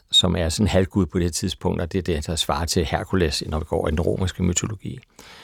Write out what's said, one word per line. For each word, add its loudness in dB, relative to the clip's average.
som 4
er 0
sådan 2
en 4
halvgud 4
på -4
det 2
her 0
tidspunkt, -4
og -6
det 0
er 0
det, -4
der -2
svarer -2
til 0
Herkules, 0
når -2
vi -6
går -2
i 0
den 0
romerske 0
mytologi, -2